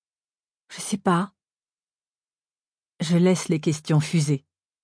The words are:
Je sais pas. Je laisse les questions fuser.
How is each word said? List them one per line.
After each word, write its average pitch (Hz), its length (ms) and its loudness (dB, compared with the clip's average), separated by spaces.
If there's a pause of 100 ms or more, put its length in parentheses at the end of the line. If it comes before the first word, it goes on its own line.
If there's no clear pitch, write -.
(720)
Je - 100 -16
sais - 180 -6
pas. 185 340 0 (1700)
Je 170 160 0
laisse 180 320 2
les 160 120 0
questions 151 400 0
fuser. 151 440 -2 (400)